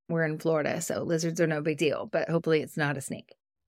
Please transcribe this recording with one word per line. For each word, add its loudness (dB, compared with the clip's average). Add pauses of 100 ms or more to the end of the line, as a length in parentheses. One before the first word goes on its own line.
We're 0
in -2
Florida, 2
so -4
lizards 0
are 4
no 0
big 0
deal, 2
but -2
hopefully 2
it's -10
not 0
a -6
snake. -10 (320)